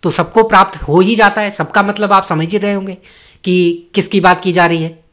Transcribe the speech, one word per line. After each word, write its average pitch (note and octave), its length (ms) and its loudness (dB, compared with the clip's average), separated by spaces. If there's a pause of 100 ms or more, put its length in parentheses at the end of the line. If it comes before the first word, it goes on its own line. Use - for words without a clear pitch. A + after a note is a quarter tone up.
तो C4 80 0
सबको G3+ 320 2
प्राप्त - 380 2
हो D3+ 180 0
ही G3 160 2
जाता G#3 260 2
है। G#3 100 -4
सबका G3 320 -2
मतलब G3+ 300 -2
आप F#3+ 120 2
समझ E3 260 -4
ही G#3 60 -2
रहे G3+ 160 -2
होंगे F#3+ 240 -8 (460)
कि F3 520 0
किसकी G3 240 0
बात F3+ 240 2
की F#3 80 -2
जा E3+ 140 2
रही E3+ 180 -2
है E3 300 -12